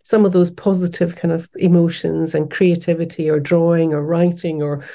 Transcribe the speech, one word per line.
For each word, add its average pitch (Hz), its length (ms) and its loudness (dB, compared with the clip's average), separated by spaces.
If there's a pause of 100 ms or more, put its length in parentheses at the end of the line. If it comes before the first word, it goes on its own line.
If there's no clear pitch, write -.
some 220 220 2
of 190 80 2
those 175 180 4
positive 175 640 -2
kind 170 180 -2
of 165 240 -6
emotions 170 800 0
and 151 160 -2
creativity, 170 800 0
or 151 80 2
drawing 165 560 2
or 147 100 -2
writing 170 580 -2
or 147 200 -4 (120)